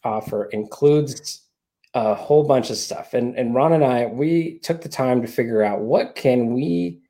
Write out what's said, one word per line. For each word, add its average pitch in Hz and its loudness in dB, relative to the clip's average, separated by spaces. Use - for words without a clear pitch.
offer 107 -4
includes 143 -2
a 110 0
whole 147 4
bunch 131 2
of 107 -4
stuff. - -10
And, 120 -2
and 120 -2
Ron 151 4
and 156 4
I, 120 2
we 160 -2
took 165 -4
the 151 -14
time 127 0
to 113 -6
figure 117 0
out 104 0
what 143 0
can 123 2
we 170 -2